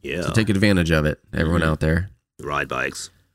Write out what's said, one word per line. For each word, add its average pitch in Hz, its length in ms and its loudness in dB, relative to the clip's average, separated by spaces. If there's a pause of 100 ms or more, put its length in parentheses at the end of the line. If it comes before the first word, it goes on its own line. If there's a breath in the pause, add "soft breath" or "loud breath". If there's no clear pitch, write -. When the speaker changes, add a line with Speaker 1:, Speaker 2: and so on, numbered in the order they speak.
Speaker 1:
Yeah. 73 200 -6
Speaker 2:
So - 100 -2
take 113 180 2
advantage 98 400 2
of 78 160 4
it, 76 120 -2 (140)
everyone 82 300 0
Speaker 1:
Mm-hmm. 80 80 2
Speaker 2:
out 78 100 -2
there. 87 300 0 (300)
Speaker 1:
Ride 71 280 -4
bikes. 64 420 -6 (240)